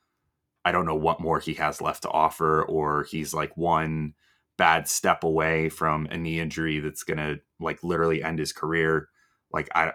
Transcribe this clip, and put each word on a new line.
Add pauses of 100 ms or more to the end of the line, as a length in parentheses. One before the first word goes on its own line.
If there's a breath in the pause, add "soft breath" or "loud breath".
(640)
I
don't
know
what
more
he
has
left
to
offer,
or
he's,
like,
one (440)
bad
step
away
from
a
knee
injury
that's
gonna, (220)
like,
literally
end
his
career. (420)
Like,
I,